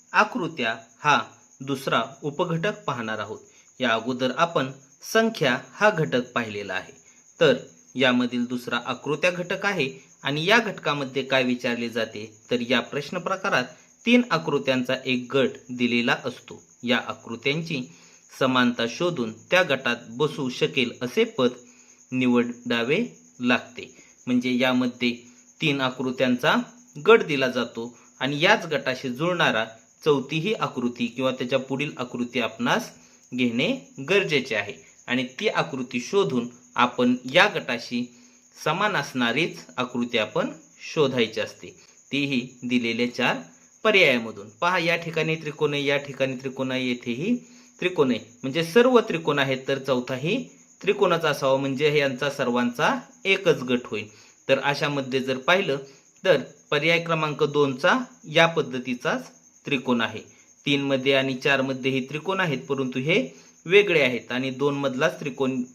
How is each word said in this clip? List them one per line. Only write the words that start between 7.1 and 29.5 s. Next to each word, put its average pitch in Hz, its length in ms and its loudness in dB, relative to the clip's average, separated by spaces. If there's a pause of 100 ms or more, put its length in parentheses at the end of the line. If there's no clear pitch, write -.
तर 143 160 6 (400)
यामधील 123 500 2
दुसरा 120 400 -4
आकृत्या 147 460 0
घटक 175 340 -6
आहे. 180 240 -2 (340)
आणि 147 220 -2
या 208 140 6
घटकामध्ये 143 640 -4
काय 131 200 2
विचारले 120 460 -2
जाते, 110 360 -4 (260)
तर 123 100 0
या 120 200 2
प्रश्न 147 380 -6
प्रकारात 185 440 -2 (420)
तीन 247 160 6 (100)
आकृत्यांचा 135 640 0 (100)
एक 127 280 -2
गट 127 240 2 (120)
दिलेला 123 560 0
असतो. - 360 -10 (220)
या 120 140 2 (100)
आकृत्यांची 139 720 -4 (520)
समानता 123 560 2
शोधून 123 440 -4 (180)
त्या 180 180 4
गटात 123 420 -2
बसू 143 400 -4
शकेल 123 400 0 (100)
असे 127 280 0
पद 127 200 2 (640)
निवडावे 120 920 0 (360)
लागते. 120 520 -2 (360)
म्हणजे 127 240 0
यामध्ये 127 600 2 (500)
तीन 143 200 0
आकृत्यांचा 127 760 0 (420)
गट 196 260 6
दिला 139 240 0
जातो 120 380 -4 (360)
आणि 143 200 -2
याच 190 240 4
गटाशी 135 440 -4
जुळणारा 135 560 0 (380)